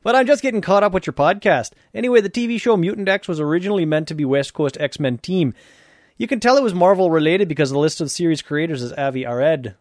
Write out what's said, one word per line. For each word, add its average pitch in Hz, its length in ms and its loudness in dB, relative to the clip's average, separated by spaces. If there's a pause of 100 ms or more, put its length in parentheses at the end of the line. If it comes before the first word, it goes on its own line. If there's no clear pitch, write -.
But 233 140 2
I'm 262 100 4
just 285 160 2
getting 226 200 0
caught 196 220 4
up 202 100 2
with 185 120 -2
your - 80 -4
podcast. 160 600 0 (200)
Anyway, 233 280 4
the 196 80 -4
T 233 180 -4
V 233 100 -4
show 226 180 2
Mutant 190 320 0
X 190 200 -2
was 165 120 -4
originally 175 460 0
meant 156 220 -2
to 160 80 -8
be 151 100 -2
West 139 300 -2
Coast 147 240 -2
X-Men 135 400 -4
team. 170 340 -2 (640)
You 220 80 -4
can 226 140 -4
tell 247 180 2
it 277 60 2
was 208 100 -2
Marvel 180 380 2
related 165 360 2
because 151 220 -2
the 139 80 -2
list 151 240 -2
of 147 80 -4
series 165 320 -2
creators 151 400 -4
is 120 120 -8
Avi 135 300 -4
Arad 123 580 -2